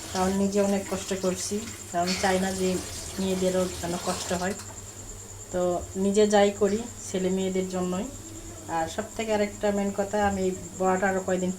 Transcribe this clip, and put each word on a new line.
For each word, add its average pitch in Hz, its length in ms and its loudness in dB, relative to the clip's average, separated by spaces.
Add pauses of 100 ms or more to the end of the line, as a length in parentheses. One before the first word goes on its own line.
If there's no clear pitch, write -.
(120)
কারণ 185 200 2
নিজে 196 280 2
অনেক 196 300 2
কষ্ট 190 320 -2
করছি, 185 380 -2 (320)
কারণ 175 160 2 (140)
চাই 185 180 4
না 190 120 0
যে 185 220 0 (440)
মেয়েদেরও 185 460 2 (180)
যেন 175 140 -2 (100)
কষ্ট 185 260 -4
হয়। 180 220 -2 (1000)
তো 180 280 2 (160)
নিজে 202 300 6
যাই 202 240 8
করি 202 320 2 (300)
ছেলে 185 180 0
মেয়েদের 185 380 0
জন্যই। 185 360 -2 (640)
আর 165 200 0
সব - 140 -4 (140)
থেকে 220 180 0
আরেকটা 208 360 2
মেন 202 260 2
কথা, 202 320 2
আমি 196 140 2
এই 185 80 4 (280)
বড়াটা 185 300 4
আরও 190 120 2
কয়েকদিন 185 380 0